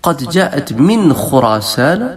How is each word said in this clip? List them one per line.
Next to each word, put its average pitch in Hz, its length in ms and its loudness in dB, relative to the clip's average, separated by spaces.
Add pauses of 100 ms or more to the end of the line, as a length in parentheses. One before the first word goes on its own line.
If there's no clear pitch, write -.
قد 160 200 -2 (100)
جاءت 165 420 -2
من 170 400 4
خراسان 127 1040 0